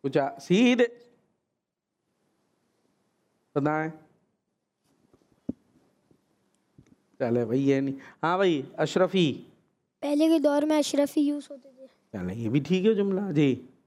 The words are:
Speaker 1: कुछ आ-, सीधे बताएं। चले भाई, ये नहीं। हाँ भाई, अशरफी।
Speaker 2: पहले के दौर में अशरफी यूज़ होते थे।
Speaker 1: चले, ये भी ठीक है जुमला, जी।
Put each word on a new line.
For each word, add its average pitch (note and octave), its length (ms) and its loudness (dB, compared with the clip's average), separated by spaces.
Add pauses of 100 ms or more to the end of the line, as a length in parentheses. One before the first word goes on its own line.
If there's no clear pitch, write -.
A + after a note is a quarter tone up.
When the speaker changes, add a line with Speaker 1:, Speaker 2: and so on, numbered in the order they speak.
Speaker 1:
कुछ C#3 140 -2
आ-, C#3 220 -2
सीधे A#3+ 600 2 (2500)
बताएं। D#3 360 -2 (3250)
चले A#2+ 260 0
भाई, B2+ 140 -2
ये C3+ 220 2
नहीं। C3+ 140 -6 (280)
हाँ F3 140 0
भाई, D#3+ 300 0 (120)
अशरफी। E3 680 0 (560)
Speaker 2:
पहले D4 280 2
के D#4+ 100 4
दौर D4 260 2
में D#4 120 0
अशरफी C#4+ 440 0
यूज़ D4 300 -2
होते C#4 180 -20
थे। - 180 -20
Speaker 1:
चले, F#2 460 -10
ये A2+ 160 -6
भी C#3 100 0
ठीक F3+ 260 0
है A3 100 4
जुमला, G3 360 -2
जी। C#3+ 380 0 (180)